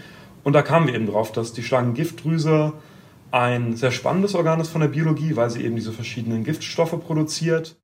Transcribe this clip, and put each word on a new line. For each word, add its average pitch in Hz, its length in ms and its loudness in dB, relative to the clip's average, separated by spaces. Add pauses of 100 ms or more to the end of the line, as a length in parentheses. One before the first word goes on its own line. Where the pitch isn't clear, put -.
(440)
und 143 100 4
da 147 80 6
kamen 160 240 2
wir 123 80 0
eben 110 140 -2
drauf, 107 220 0
dass 113 220 -4
die 120 100 -8
Schlangengiftdrüse 151 1080 0 (600)
ein 123 440 2
sehr 127 140 2
spannendes 185 460 0
Organ 165 240 2
ist 160 80 -2
von 160 120 -2
der 151 80 4
Biologie, 151 460 0
weil 117 160 2
sie 120 120 -6
eben 120 120 -2
diese 110 180 -4
verschiedenen 113 520 -4
Giftstoffe 160 560 -2
produziert. 160 840 -2